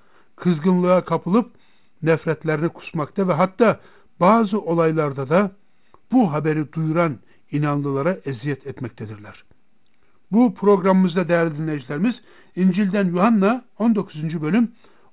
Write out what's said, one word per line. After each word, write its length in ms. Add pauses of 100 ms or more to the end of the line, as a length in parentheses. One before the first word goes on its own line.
(360)
kızgınlığa 680
kapılıp 460 (520)
nefretlerini 640
kusmakta 600
ve 40
hatta 480 (400)
bazı 400
olaylarda 680
da 220 (640)
bu 200
haberi 400
duyuran 460 (320)
inanlılara 760
eziyet 420
etmektedirler. 760 (880)
Bu 220
programımızda 760
değerli 300
dinleyicilerimiz, 640 (340)
İncil'den 500
Yuhanna 580 (140)
on 160
dokuzuncu 480
bölüm 300 (400)